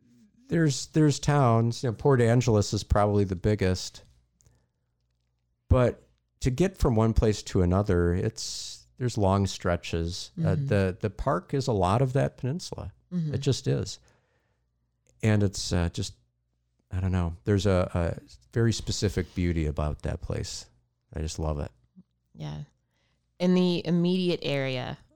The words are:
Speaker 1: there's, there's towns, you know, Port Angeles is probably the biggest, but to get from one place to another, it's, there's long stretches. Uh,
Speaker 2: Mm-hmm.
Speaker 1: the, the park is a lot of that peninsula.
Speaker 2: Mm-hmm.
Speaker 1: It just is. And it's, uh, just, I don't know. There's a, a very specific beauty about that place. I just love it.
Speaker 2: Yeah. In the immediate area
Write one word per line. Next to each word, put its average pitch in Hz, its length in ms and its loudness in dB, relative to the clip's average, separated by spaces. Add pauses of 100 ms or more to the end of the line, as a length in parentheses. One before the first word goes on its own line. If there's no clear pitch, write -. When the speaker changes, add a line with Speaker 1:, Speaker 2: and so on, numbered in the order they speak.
(500)
Speaker 1:
there's, 160 380 0
there's 151 320 2
towns, 117 640 2
you 127 60 -2
know, 107 60 -4
Port 135 260 4
Angeles 117 520 4
is 104 100 -2
probably 104 420 2
the 92 100 -4
biggest, 92 680 -2 (1700)
but 123 340 4 (360)
to 139 100 0
get 175 280 -2
from 131 180 2
one 110 180 4
place 110 300 2
to - 180 0
another, 87 520 2
it's, - 720 -6 (120)
there's 123 200 -4
long 98 300 4
stretches. 87 920 -4
Uh, 160 160 0
Speaker 2:
Mm-hmm. 139 120 -4
Speaker 1:
the, 98 340 0
the 107 80 -2
park 156 440 -4
is 135 140 -2
a 127 60 0
lot 98 280 2
of 131 120 0
that 139 240 0
peninsula. - 560 -8 (200)
Speaker 2:
Mm-hmm. 156 200 -4
Speaker 1:
It 135 80 -2
just 135 260 -2
is. 131 320 -4 (1200)
And 107 220 2
it's, - 300 -4
uh, 87 180 0
just, - 220 -8 (800)
I 92 100 -6
don't 92 100 0
know. 87 320 0
There's 101 220 0
a, 92 280 2
a 87 280 -2 (320)
very 117 180 2
specific - 640 -4
beauty 85 300 0
about 76 380 -4
that 76 180 -6
place. - 440 -8 (480)
I - 60 -10
just 78 200 -8
love 78 200 -4
it. - 120 -8 (640)
Speaker 2:
Yeah. 151 220 -12 (840)
In 180 160 2
the 180 300 0
immediate 175 580 0
area 135 540 -4 (180)